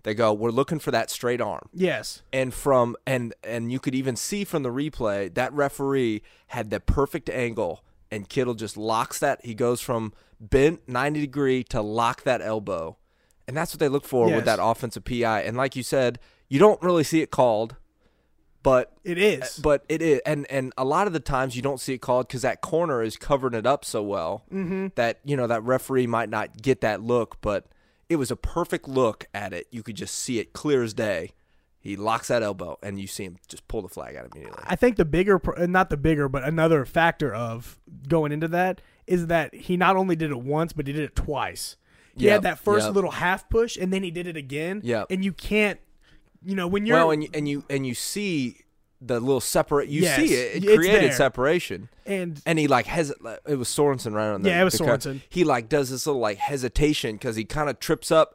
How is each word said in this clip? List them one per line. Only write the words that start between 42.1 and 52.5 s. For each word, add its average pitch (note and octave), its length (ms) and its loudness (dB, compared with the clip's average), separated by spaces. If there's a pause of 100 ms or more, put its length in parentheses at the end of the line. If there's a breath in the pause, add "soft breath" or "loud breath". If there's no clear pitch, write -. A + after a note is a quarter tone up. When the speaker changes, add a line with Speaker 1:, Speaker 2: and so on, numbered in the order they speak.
Speaker 2:
He - 80 0
Speaker 1:
Yep, G#3 80 8
Speaker 2:
had G#3 120 4
that E3+ 140 -2
first G#3 280 2
Speaker 1:
yep. G#3 80 -2
Speaker 2:
little F3+ 160 2
half F3+ 400 -2
push, A3+ 260 0
and F#3 160 -2
then F#3+ 100 0
he F#3 80 -6
did F3 160 -8
it E3+ 100 -8
again. D#3 460 -6
Speaker 1:
Yep. A2+ 280 -2
Speaker 2:
And F#3+ 120 0
you G3 120 0
can't, G#3 440 0 (640 soft breath)
you F#3+ 120 -6
know, F#3 120 -2
when G3+ 200 0
you're A3+ 100 4
Speaker 1:
Well, E3 140 6
and D3+ 120 0
you, D#3 120 -8
and D3+ 140 -2
you, C#3+ 200 -4
and C#3 180 -2
you B2+ 80 -4
see E3 640 -4 (420)
the A#2+ 180 -2
little B2+ 200 2
separate. D3 500 0
You D3 120 0
Speaker 2:
Yes, C#3+ 140 2
Speaker 1:
see E3 180 4
it. B2 220 0
It F#3 80 -2
Speaker 2:
it's G#3 120 8
Speaker 1:
created G3 340 6
Speaker 2:
there. - 20 0
Speaker 1:
separation. B2+ 800 0 (160)
Speaker 2:
And F3 400 -6
Speaker 1:
And E3 120 2